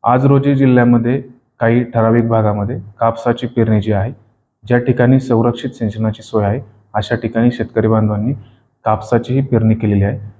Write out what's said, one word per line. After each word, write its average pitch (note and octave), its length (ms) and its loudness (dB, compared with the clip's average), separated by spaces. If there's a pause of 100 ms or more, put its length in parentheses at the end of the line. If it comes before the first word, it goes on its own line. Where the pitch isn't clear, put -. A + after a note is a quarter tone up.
आज B2+ 220 2
रोजी C#3 300 2
जिल्ह्यामध्ये B2 680 2 (360)
काही A#2 240 2
ठराविक A#2 440 2
भागामध्ये G#2+ 520 -2 (200)
कापसाची A#2 480 -2
पेरणी A2 340 0
जी G#2+ 100 -4
आहे, G#2 220 -2 (540)
ज्या A#2+ 100 2
ठिकाणी B2 420 2
संरक्षित A#2+ 500 0
सिंचनाची A2 520 -6
सोय G#2+ 240 -2
आहे, G#2+ 160 -2 (320)
अशा G#2+ 220 -4
ठिकाणी A#2 360 0
शेतकरी A2+ 360 -2
बांधवांनी G#2+ 460 0 (520)
कापसाचीही A#2 560 -2
पेरणी A2 340 0
केलेली G#2 280 0
आहे. G#2 360 -6